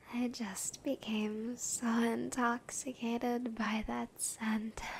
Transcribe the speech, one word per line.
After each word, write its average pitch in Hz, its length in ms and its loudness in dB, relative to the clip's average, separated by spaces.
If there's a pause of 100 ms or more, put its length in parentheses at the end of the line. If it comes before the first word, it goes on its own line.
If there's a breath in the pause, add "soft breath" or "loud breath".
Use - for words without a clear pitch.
(120)
I 240 160 2
just 214 540 -4
became 220 720 0
so - 300 -2
intoxicated 240 1700 2
by 214 320 2
that 240 340 -4
scent. 220 600 0 (180)